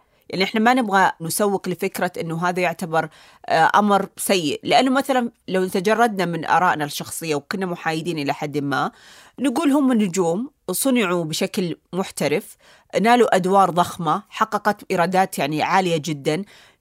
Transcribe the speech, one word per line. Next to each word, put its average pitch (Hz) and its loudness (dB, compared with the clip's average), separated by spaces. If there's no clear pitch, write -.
يعني 190 -2
إحنا 226 -2
ما 240 4
نبغى 196 2
نسوق 190 -2
لفكرة 180 -4
إنه 165 -4
هذا 180 -2
يعتبر، 165 -2
آه، 160 4
أمر 202 2
سيء، 170 -2
لأنه 247 4
مثلًا 254 0
لو 185 -2
تجردنا 208 0
من 165 -4
آرائنا 165 2
الشخصية - -6
وكنا 185 -4
محايدين 165 -4
إلى 139 -2
حد 147 -6
ما، 143 -2
نقول 277 0
هم 269 4
نجوم 190 0
صنعوا 185 0
بشكل 170 -4
محترف، 175 -4
نالوا 226 4
أدوار 185 4
ضخمة، 170 0
حققت 208 -2
إيرادات 185 0
يعني 151 -2
عالية 175 2
جدًا، 156 -4